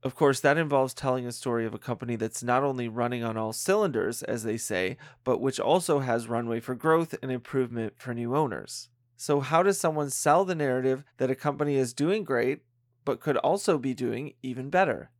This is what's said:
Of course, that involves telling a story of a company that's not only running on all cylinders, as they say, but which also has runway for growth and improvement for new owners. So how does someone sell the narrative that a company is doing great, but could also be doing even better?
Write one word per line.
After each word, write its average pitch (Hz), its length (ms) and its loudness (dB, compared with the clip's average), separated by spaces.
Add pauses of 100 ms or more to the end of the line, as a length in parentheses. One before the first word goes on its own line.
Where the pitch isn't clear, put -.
Of 127 100 -2
course, 139 280 4
that 147 180 4
involves 139 340 2
telling 127 320 -2
a 120 60 -6
story 117 340 -2
of 110 80 -6
a 107 60 -10
company 120 360 -6
that's 110 280 -4
not 123 200 2
only 127 240 -2
running 120 360 -2
on 113 140 -4
all 110 140 -2
cylinders, 180 720 0
as 110 220 -4
they 113 120 -2
say, 92 420 -2 (260)
but 127 180 2
which 131 180 -2
also 165 380 2
has 120 300 -2
runway 117 320 -2
for 127 160 -6
growth 160 480 2
and 131 80 -6
improvement 120 680 -4
for 123 160 -8
new 120 220 -2
owners. 113 540 -4 (280)
So 143 220 2
how 156 240 4
does 196 160 4
someone 151 320 0
sell 165 340 4
the 185 80 -2
narrative 131 500 0 (140)
that 131 140 2
a 131 40 2
company 147 420 0
is 127 140 2
doing 180 320 0
great, 127 360 0 (440)
but 127 160 -2
could 139 180 0
also 180 420 2
be 127 160 -2
doing 127 380 -4 (100)
even 131 260 -6
better? 156 400 0 (100)